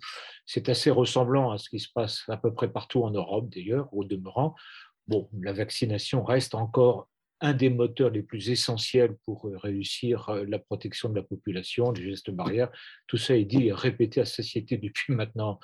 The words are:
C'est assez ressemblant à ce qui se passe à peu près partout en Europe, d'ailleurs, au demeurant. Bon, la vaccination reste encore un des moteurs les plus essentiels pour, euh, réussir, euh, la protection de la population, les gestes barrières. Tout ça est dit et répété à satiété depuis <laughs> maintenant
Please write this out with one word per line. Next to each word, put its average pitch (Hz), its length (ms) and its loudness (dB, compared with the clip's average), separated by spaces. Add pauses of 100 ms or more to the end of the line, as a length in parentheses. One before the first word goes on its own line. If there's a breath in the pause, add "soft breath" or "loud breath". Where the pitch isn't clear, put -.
(460 loud breath)
C'est - 240 -4
assez 131 220 4
ressemblant 127 580 4
à 104 80 -2
ce - 100 -10
qui 110 120 -6
se - 120 -10
passe 110 360 -2
à 113 100 -2
peu 113 160 0
près 113 180 -2
partout 120 320 -2
en 110 60 0
Europe, 101 400 -2
d'ailleurs, 110 440 -4
au 101 100 -2
demeurant. 98 500 -2 (540 loud breath)
Bon, 104 200 2 (140)
la 101 120 -2
vaccination 107 720 -2
reste 127 300 0
encore 113 560 2 (300)
un 147 140 2
des 131 160 4
moteurs 120 400 2
les 107 140 -2
plus 104 260 -6
essentiels 117 680 2 (120)
pour, 107 200 -8
euh, 98 100 -8
réussir, 101 720 -2
euh, 101 180 -2
la 104 100 -2
protection - 500 -6
de 107 80 -2
la 98 60 0
population, 101 680 -2
les 95 180 -4
gestes 98 220 -8
barrières. 95 400 0 (340 loud breath)
Tout - 120 -2
ça 127 200 4
est 107 80 4
dit 120 220 4
et 98 60 2
répété 117 460 0
à 113 60 4
satiété 113 520 -4
depuis 101 360 -4
<laughs> - 0 -
maintenant 107 500 -2